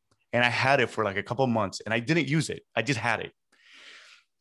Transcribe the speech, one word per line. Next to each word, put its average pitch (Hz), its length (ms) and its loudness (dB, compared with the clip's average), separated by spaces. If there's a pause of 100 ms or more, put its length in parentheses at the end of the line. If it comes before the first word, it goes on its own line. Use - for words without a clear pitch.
(340)
And 120 100 4
I 120 60 4
had 127 300 2
it 117 100 4
for, 110 140 -4
like, 98 140 -2
a 101 40 -2
couple 123 240 0
months 110 360 0
and 107 120 -4
I 117 60 0
didn't 143 280 0
use 143 220 0
it. - 140 -8 (120)
I 120 60 0
just 117 180 0
had 113 200 0
it. - 140 -10 (1080)